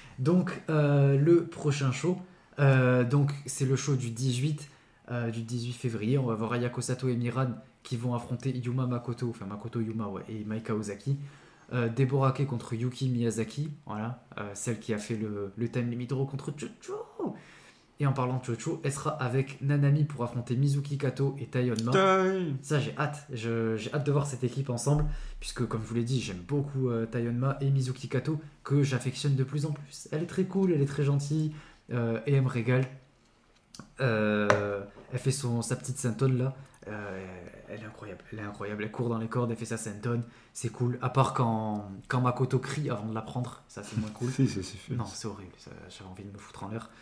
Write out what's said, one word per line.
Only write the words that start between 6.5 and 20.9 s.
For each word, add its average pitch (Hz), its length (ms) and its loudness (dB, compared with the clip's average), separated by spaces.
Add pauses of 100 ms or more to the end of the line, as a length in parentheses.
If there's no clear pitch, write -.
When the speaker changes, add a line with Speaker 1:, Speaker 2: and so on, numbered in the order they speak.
Speaker 1:
Ayako 120 280 -2
Sato 127 260 -2
et 123 80 2
Miran 120 360 0 (300)
qui - 160 -6
vont 120 160 -2
affronter 123 420 -4
Yuma 123 320 -2
Makoto, 120 420 -2
enfin 113 160 -8
Makoto 104 340 -6
Yuma, 110 280 -2
ouais, 98 200 -6
et 110 160 -6
Maika 110 320 -4
Ozaki. 104 420 -2 (560)
Euh, 120 140 2
Deborah 131 460 2
Kei 139 120 0
contre 120 280 -4
Yuki 123 340 -2
Miyazaki, 117 640 0 (140)
voilà, 110 380 -6 (140)
euh, 104 160 -6
celle 110 260 -4
qui - 140 -4
a 104 40 0
fait 104 180 -4
le, 104 400 -4
le 113 140 -2
Time 120 200 -2
Limit 120 180 -4
Draw 135 180 0
contre 139 320 -6
Chocho. - 760 -8 (640)
Et 147 80 0
en 131 60 4
parlant 127 260 -2
de 120 60 -8
Chocho, 120 380 -4
elle 139 80 -2
sera 151 200 -4
avec 131 500 -2
Nanami 143 420 4
pour 135 200 -2
affronter 120 340 -2
Mizuki 143 400 2